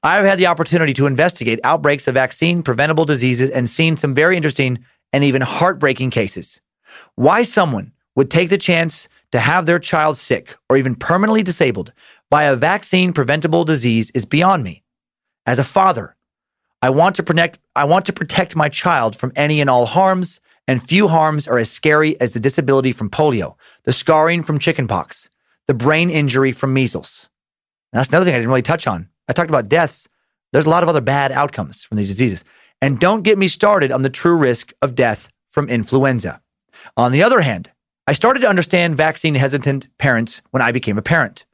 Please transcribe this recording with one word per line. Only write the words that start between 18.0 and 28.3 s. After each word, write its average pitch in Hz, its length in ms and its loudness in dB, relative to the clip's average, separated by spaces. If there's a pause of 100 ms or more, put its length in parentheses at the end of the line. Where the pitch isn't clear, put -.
to 190 60 -4
protect - 420 -4
my 151 140 0
child 131 480 -2
from 127 180 -6
any 147 280 0
and 135 80 2
all 123 160 4
harms, 185 520 0 (300)
and 131 140 0
few 190 260 2
harms 156 400 0
are 123 80 0
as 113 140 -2
scary 151 500 0
as 123 140 -2
the 117 60 -4
disability 131 520 0
from 110 160 -6
polio, 117 480 -2 (280)
the 127 80 -2
scarring 160 500 2
from 151 160 -4
chickenpox, - 720 -4 (360)
the 139 60 0
brain 156 380 2
injury 135 420 0
from 135 220 -4
measles. - 560 -4 (600)
And 120 100 -2
that's 131 100 -2
another 180 160 2
thing 160 80 2